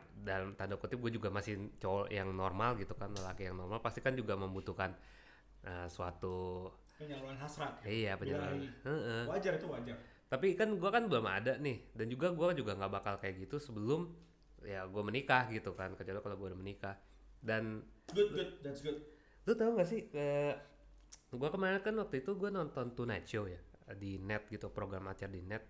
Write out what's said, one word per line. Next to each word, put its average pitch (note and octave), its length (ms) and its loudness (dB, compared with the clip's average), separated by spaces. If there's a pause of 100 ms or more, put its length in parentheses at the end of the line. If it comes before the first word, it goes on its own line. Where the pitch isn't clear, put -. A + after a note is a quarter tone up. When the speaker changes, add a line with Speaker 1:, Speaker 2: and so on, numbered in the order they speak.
(160)
Speaker 1:
dalam G2 380 -2
tanda G2 200 -4
kutip G#2 240 -4
gue A#2+ 140 0
juga A2 160 0
masih G2+ 260 0 (220)
cowok G2+ 340 2
yang F#2+ 200 0
normal F#2+ 480 2
gitu F#2+ 160 -4
kan, G2+ 160 -4
lelaki F#2+ 360 -4
yang F#2 120 -4
normal, F#2+ 200 -2
pasti A2+ 200 -2
kan C3 160 2
juga A2 200 0
membutuhkan, F#2+ 600 -2 (680)
eh, F2+ 260 -4
suatu F2+ 800 -4 (300)
Speaker 2:
Penyaluran C3+ 400 -8
hasrat C#3+ 440 -6
ya? - 80 -12
Speaker 1:
Iya, G#2+ 260 2
penyaluran. F#2+ 420 0
Speaker 2:
Birahi. F#2 120 -4 (160)
Speaker 1:
Heeh. A#2+ 400 0
Speaker 2:
Wajar, F3+ 300 2
itu C#3 140 -2
wajar. A#2+ 280 -6 (320)
Speaker 1:
Tapi C3+ 260 2
kan G#3+ 180 6
gue G3 200 4
kan A#3 140 6
belum A#2+ 200 6
ada G#2 300 4
nih, C3+ 340 -2
dan A2 160 -2
juga C3 240 2
gue E3+ 260 4
juga G#2+ 180 0
nggak G2 180 0
bakal G2+ 240 0
kayak F#2+ 240 -2
gitu F#2+ 180 -4
sebelum C#3 520 0 (500)
ya G2 240 -6
gue F#2+ 180 -2
menikah B2+ 460 4
gitu G#2+ 240 -2
kan, F#2 220 -4
kecuali F#2+ 260 -4
kalau G2+ 160 -6
gue F#2+ 140 -6
udah F#2 100 -8
menikah. G2 340 -6 (420)
Dan A2 460 -2 (260)
Speaker 2:
Good, G#3 220 6
good, - 200 -2 (100)
that's C#3 180 -6
good. D3+ 200 -4 (420)
Speaker 1:
lu A3 140 4
tau A3+ 180 6
nggak F3+ 160 6
sih, A3 240 -2
eh, C#3+ 400 4 (800)
gue B2+ 180 0
kemarin F#3+ 320 2
kan A3 160 0
waktu F#3+ 240 0
itu G3 160 -2
gue G3 160 0
nonton C#3+ 400 -2
Tonight A#2 320 -2
Show G#2+ 220 -2
ya, F2+ 100 -6 (380)
di G2 240 -4
net G#2 280 -2
gitu, G#2 220 -6
program G2 400 -4
acara G2 220 -6
di F#2+ 100 -6
net G2 300 -6